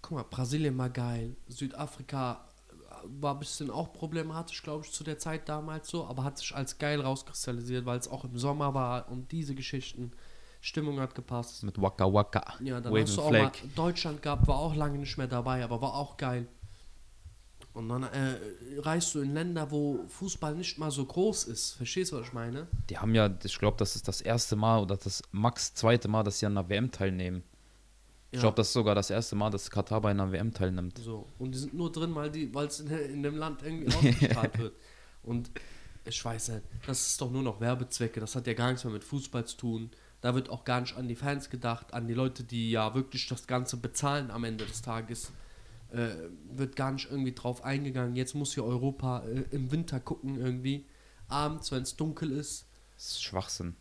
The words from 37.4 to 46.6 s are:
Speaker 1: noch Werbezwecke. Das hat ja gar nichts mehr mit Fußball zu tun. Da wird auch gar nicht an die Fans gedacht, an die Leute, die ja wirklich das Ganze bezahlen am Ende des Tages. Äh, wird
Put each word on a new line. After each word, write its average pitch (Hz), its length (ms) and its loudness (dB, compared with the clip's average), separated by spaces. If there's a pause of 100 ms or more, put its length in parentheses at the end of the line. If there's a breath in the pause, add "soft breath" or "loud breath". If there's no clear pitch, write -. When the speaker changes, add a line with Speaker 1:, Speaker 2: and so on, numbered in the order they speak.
Speaker 1:
noch 110 180 -2
Werbezwecke. 120 580 0
Das 107 160 -6
hat 123 140 -2
ja 113 60 2
gar 120 160 4
nichts 127 120 -2
mehr 117 100 -2
mit 104 120 -6
Fußball 131 400 -2
zu - 120 -8
tun. 113 340 -2 (320 soft breath)
Da 123 120 2
wird 127 160 0
auch 117 140 -6
gar 123 160 2
nicht 123 160 -4
an 127 100 -4
die 117 80 -2
Fans 139 360 -4
gedacht, 120 440 -4
an 117 140 -2
die 117 60 0
Leute, 127 280 2
die 113 300 0
ja 110 240 4
wirklich 131 320 0
das - 180 -6
Ganze 123 300 0
bezahlen 131 560 0
am 117 100 -2
Ende 110 240 -2
des - 160 -8
Tages. 113 480 -4 (600 loud breath)
Äh, 117 180 0 (460)
wird 135 200 -2